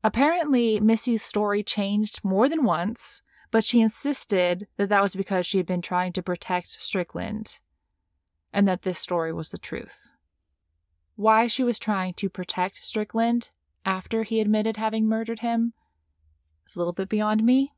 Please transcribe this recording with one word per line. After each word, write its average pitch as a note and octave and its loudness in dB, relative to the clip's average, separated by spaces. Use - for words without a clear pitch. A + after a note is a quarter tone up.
Apparently, B3+ 2
Missy's A3 4
story G#3 2
changed G#3 -2
more G3+ 2
than D#4+ 0
once, F#3 0
but A3 2
she A#3+ 4
insisted G3+ 2
that G3 0
that G3+ 4
was G3 0
because F#3+ -2
she G3 0
had F3 -2
been F3+ -2
trying F3+ -2
to F3+ -2
protect F3+ -4
Strickland - -4
and G3 2
that F#3 -2
this F3+ -4
story E3 -2
was E3 -4
the F3 -8
truth. - -12
Why A3 2
she A#3+ 0
was A#3+ 0
trying F#3 -2
to G3 -4
protect F#3 -6
Strickland A3+ -2
after F#3+ -4
he A3 -2
admitted G#3+ 0
having A3 -2
murdered A3 -4
him A#3 -2
is - -8
a E3+ -6
little F3 -2
bit F#3+ -4
beyond G#3+ 0
me. C4 4